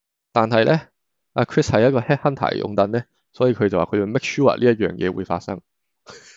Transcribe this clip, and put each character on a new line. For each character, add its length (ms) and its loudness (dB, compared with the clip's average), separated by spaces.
但 180 0
係 140 4
呢， 160 2
阿 100 0
Chris 240 -2
係 200 2
一 40 2
個 80 0
Headhunter 580 -2
擁 160 -6
躉 120 2
呢， 180 -4
所 180 0
以 40 0
佢 140 0
就 100 0
話 60 2
佢 160 -2
要 60 -2
make 180 -4
sure 320 2
呢 80 -2
一 100 4
樣 220 -2
嘢 160 -2
會 120 -6
發 140 -4
生。 220 -10